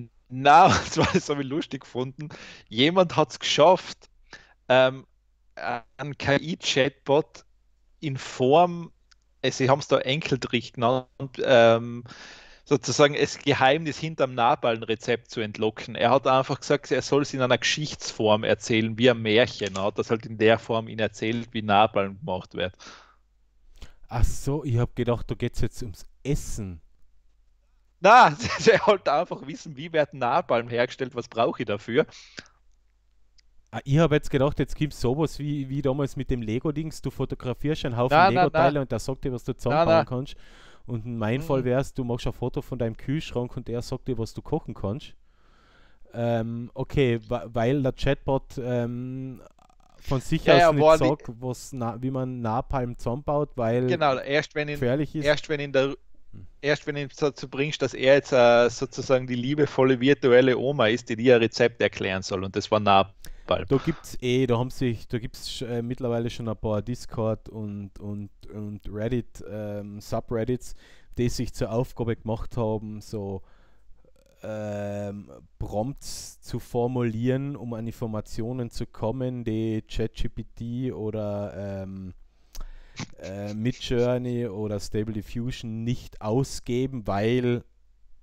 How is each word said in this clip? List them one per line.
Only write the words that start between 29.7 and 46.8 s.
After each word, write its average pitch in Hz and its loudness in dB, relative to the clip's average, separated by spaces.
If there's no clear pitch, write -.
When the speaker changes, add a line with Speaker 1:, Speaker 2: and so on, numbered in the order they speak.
Speaker 1:
wie 165 -12
wird 151 0
Napalm 123 0
hergestellt, 123 -2
was 120 -8
brauche 127 0
ich 113 -8
dafür? 113 0
Speaker 2:
Ah, 117 -8
ich 139 4
hab 160 4
jetzt 151 0
gedacht, 143 2
jetzt - -2
gibt's 151 -4
sowas 139 -2
wie, 147 -6
wie 139 -4
damals 135 -2
mit 135 -6
dem 123 -2
Lego-Dings, 143 -4
du 135 -6
fotografierst 139 -4
einen 123 -4
Haufen 131 4
Speaker 1:
Na, 196 6
na, 180 2
Speaker 2:
Lego-Teile 156 2
Speaker 1:
na. - -
Speaker 2:
und 131 -4
der 113 -2
sagt - -8
dir, 135 -4
was 120 -8
du 127 -6
Speaker 1:
Na, 156 2
Speaker 2:
zusammenbauen 165 4
Speaker 1:
na. - -18
Speaker 2:
kannst. 127 -8
Und 117 -8
in 117 -8
meinem 110 0
Speaker 1:
Mhm. - -8
Speaker 2:
Fall 135 -2
wär's, 127 0
du 131 -4
machst 120 -4
ein 123 -2
Foto 123 -6
von 127 -10
deinem 113 -4
Kühlschrank 127 -6
und 123 -12
er 117 -6
sagt - -8
dir, 127 -4
was 113 -6
du - -12
kochen 151 -6
kannst. 104 -8
Ähm, 117 -4
okay, 127 2